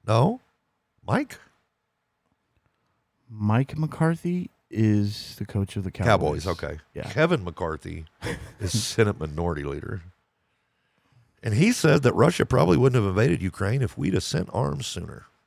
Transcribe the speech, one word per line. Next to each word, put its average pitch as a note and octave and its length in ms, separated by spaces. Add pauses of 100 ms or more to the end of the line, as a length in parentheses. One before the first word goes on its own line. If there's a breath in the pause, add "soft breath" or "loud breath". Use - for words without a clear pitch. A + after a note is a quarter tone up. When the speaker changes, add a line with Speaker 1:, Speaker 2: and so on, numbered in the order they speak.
Speaker 1:
No? D3 340 (640)
Mike? C4 320 (1900)
Speaker 2:
Mike A2 500
McCarthy E3 720 (200)
is G#2 680
the G#2 100
coach G2 300
of G2 80
the F#2 60
Cowboys. D#2+ 540
Speaker 1:
Cowboys, - 40
okay. D#2 300 (160)
Speaker 2:
Yeah. D2 160
Speaker 1:
Kevin D3+ 340
McCarthy E2 640 (260)
Speaker 2:
<laughs> - 280
Speaker 1:
is G#2 220
Senate G#2 380
Minority D#2 420
Leader. C#2+ 400 (1400)
And G2+ 120
he F3+ 180
said D3 300
that B2 120
Russia - 300
probably - 320
wouldn't B2+ 260
have G2+ 60
invaded G2 320
Ukraine G2 420
if - 140
we'd - 180
have F#2+ 100
sent - 280
arms C3 340
sooner. - 400 (200)